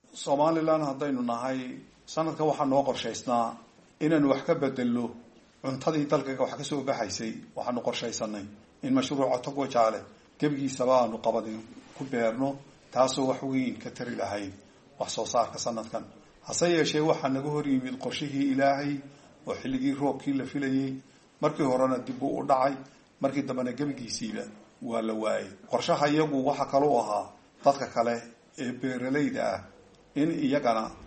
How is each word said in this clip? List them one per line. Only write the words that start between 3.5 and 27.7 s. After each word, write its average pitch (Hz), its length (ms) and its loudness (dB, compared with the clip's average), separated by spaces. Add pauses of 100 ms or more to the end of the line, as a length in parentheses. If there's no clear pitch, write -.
inaynu 151 280 4
wax 135 160 2
ka 170 100 2
beddelno 123 500 0 (600)
cuntadii 143 400 0
dalka 135 320 0
wax 127 200 0
ka 143 80 -10
soo 139 200 -4
baxaysay. 113 480 -4 (220)
Waxaanu 120 260 -4
qorshaysanay 107 640 -4 (380)
in 131 100 0
mashruuca 131 480 2
Togwa 139 260 -4
Jaale 110 340 4 (360)
gebigiisaba 135 640 2
aanu 113 260 2
qabadin 110 360 0 (340)
ku 139 100 -8
beerno, 123 440 0 (420)
taasoo 131 380 2
wax 131 140 0
weyn 131 380 -2
ka 127 100 -12
tari 120 240 -8
lahayd 101 380 -4 (440)
wax - 180 -6
soo 113 100 -4
saarka 110 340 0
sanadkan. 113 460 -6 (400)
Hase 170 240 0
yeeshee, 151 320 4
waxaa 156 320 2
naga 135 160 -2
hor 147 160 -2
yimid 127 320 0
qorshihii 135 560 -2
Ilaahay 139 400 2 (540)
oo 127 100 -4
xilligii 131 400 -2
roobkii 139 400 0
la 131 80 -2
filayay. 135 480 0 (480)
Markii 151 240 2
horena 131 340 4
dib 120 220 -8
buu 139 160 -2
u 131 80 -4
dhacay, 139 300 4 (460)
markii 135 220 0
dambena 127 300 -2
gebigiisiiba 117 720 -4 (380)
waa 117 200 -2
la 110 120 0
waayay. 104 340 -2 (220)
Qorshaha 147 380 2
iyagu 147 360 2
waxa 139 220 0
kaloo 139 340 4
ahaa 104 260 -2 (360)
dadka 139 240 4